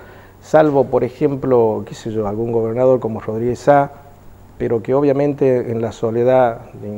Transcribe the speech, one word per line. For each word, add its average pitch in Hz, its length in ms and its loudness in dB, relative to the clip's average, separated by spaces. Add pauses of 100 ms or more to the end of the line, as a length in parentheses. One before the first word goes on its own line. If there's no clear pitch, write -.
(400)
salvo, 151 440 2
por 123 200 0
ejemplo, 123 800 0
qué - 80 -18
sé - 160 -10
yo, 107 160 -4
algún 113 260 -4
gobernador 117 460 2
como 110 220 -6
Rodríguez 113 380 -4
Sá, 143 340 4 (640)
pero 117 260 -2
que 127 120 -2
obviamente 139 760 0
en 113 120 -4
la 110 100 -4
soledad 120 680 0 (380)